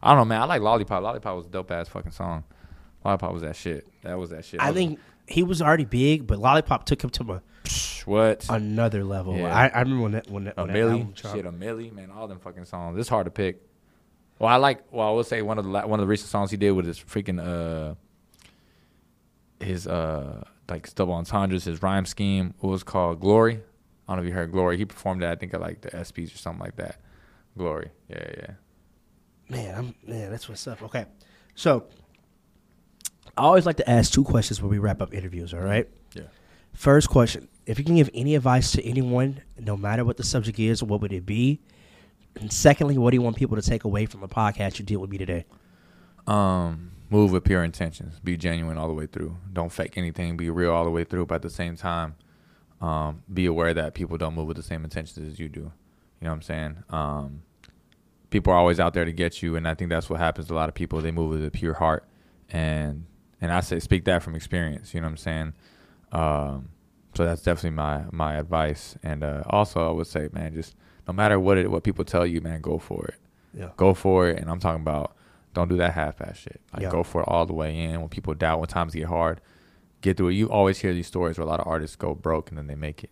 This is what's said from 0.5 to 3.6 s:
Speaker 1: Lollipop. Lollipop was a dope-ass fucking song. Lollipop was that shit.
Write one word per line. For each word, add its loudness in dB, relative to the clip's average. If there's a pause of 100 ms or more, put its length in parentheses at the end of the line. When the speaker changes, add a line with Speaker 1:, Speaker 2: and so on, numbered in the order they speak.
Speaker 1:
Lollipop. 2
Lollipop -6
was -10
a -20
dope-ass -6
fucking -10
song. -6 (600)
Lollipop 0
was -6
that -8
shit. -8 (160)